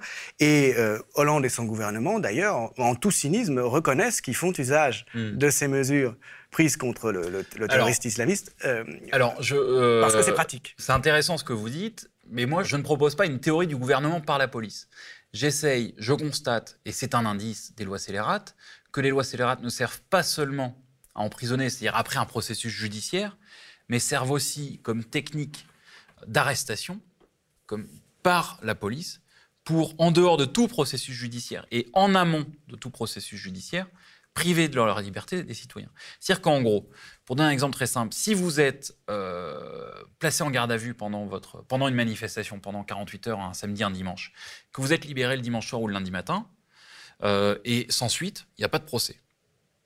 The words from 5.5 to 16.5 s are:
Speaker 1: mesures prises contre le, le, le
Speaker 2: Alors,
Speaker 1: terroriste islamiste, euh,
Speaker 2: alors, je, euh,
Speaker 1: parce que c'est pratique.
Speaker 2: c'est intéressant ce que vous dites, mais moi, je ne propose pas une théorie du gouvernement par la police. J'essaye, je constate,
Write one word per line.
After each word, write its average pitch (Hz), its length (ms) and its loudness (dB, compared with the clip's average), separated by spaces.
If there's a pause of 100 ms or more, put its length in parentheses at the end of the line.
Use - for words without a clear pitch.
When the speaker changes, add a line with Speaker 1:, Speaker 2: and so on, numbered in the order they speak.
Speaker 1:
mesures 135 480 2 (360)
prises 160 260 4
contre 117 340 -2
le, 92 120 -2
le, 87 60 -4
le 95 160 -4 (100)
Speaker 2:
Alors, 107 120 -4
Speaker 1:
terroriste 123 380 4
islamiste, 123 580 -2
euh, 123 220 -2 (260)
Speaker 2:
alors, 123 300 2
je, 135 140 -2
euh, 123 460 4
Speaker 1:
parce 107 140 6
que - 60 6
c'est - 120 4
pratique. - 440 -2
Speaker 2:
c'est - 160 0
intéressant 151 440 2
ce - 60 -8
que 131 100 -4
vous 110 160 -4
dites, 196 400 -8 (200)
mais 120 160 -2
moi, 165 180 0
je 147 140 0
ne 143 60 -2
propose 147 320 4
pas 202 100 2
une 139 160 -2
théorie 165 260 2
du 147 80 -4
gouvernement 139 460 2
par 151 160 0
la 135 100 2
police. 110 400 -10 (460)
J'essaye, 131 640 0
je 107 160 0
constate, 135 720 -2